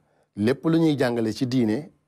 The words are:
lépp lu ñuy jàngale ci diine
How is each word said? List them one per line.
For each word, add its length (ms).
lépp 280
lu 140
ñuy 200
jàngale 340
ci 140
diine 440